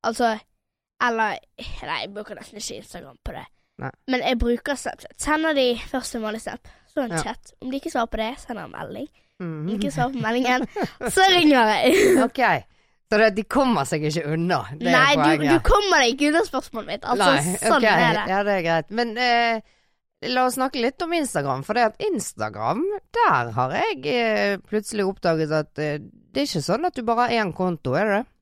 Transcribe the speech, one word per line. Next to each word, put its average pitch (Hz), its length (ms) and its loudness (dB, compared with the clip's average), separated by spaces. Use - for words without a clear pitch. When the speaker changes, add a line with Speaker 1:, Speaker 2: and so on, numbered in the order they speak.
Speaker 1:
Altså, 226 360 0
eller, 220 360 0
nei, 147 200 -6
jeg 196 120 -12
bruker 208 220 -12
nesten - 220 -20
ikke - 240 -10
Instagram 135 420 -20
på - 80 -8
det. - 140 -14
Speaker 2:
Nei. 131 120 -10
Speaker 1:
Men 254 140 0
jeg 254 160 0
bruker 240 380 -2
Snapchat. - 440 -14
Sender 311 340 0
de 254 220 2
først - 380 -8
en 233 80 -6
vanlig 214 200 -6
snap, - 180 -12
så - 180 -4
en 226 60 -6
Speaker 2:
Ja. 165 120 -2
Speaker 1:
chat. - 300 -10
Om 254 80 -10
de 277 100 -6
ikke 330 100 -8
svarer - 200 -2
på - 60 -10
det, 220 220 -6
sender 202 260 -12
en - 80 -16
melding. 214 360 -12
Speaker 2:
Mm. 160 200 -8
Speaker 1:
Om 156 60 -6
de 196 120 -4
ikke 254 140 -4
svarer 254 200 -2
på 254 80 -6
meldingen, 247 460 0
Speaker 2:
<laughs> - 440 -6
Speaker 1:
så 381 200 4
ringer 302 360 6
jeg. 330 580 4
Speaker 2:
Ok. 214 400 0
Så 214 60 4
det, 220 180 6
de 220 80 -2
kommer 240 400 2
seg 151 180 -2
ikke 151 240 -2
unna, 160 360 0
det - 100 -4
er 262 40 4
Speaker 1:
Nei, 269 220 6
du, 294 80 2
Speaker 2:
poenget. 294 300 4
Speaker 1:
du 330 80 6
kommer 403 400 4
deg 240 140 4
ikke 294 140 2
unna 320 160 4
spørsmålet - 420 -8
mitt. - 160 -8
Altså, 202 320 2
Speaker 2:
Nei, 156 220 0
Speaker 1:
sånn - 200 2
Speaker 2:
ok. 254 80 4
Speaker 1:
er 220 300 4
det. 208 140 -4
Speaker 2:
Ja, 196 140 0
det 202 160 0
er 175 40 -2
greit. 165 280 0
Men, 226 280 -4
eh, 233 420 2
la 254 220 0
oss 254 120 0
snakke 262 240 -2
litt 247 220 -2
om 330 100 -4
Instagram, 143 520 -2
for - 100 -6
det 247 80 2
at 220 160 0
Instagram, 143 880 -4
der 156 400 2
har 127 200 0
jeg, 302 340 -2
eh, 214 520 0
plutselig 208 480 -4
oppdaget 165 440 0
at, 156 280 -2
eh, 151 200 -4
det - 380 -12
er 277 100 0
ikke 170 160 -4
sånn 226 240 -2
at 349 80 -4
du 254 80 -8
bare 233 260 0
har 226 160 0
én 175 100 -4
konto, 170 420 -2
er 190 80 0
det 214 220 0
det? - 160 -20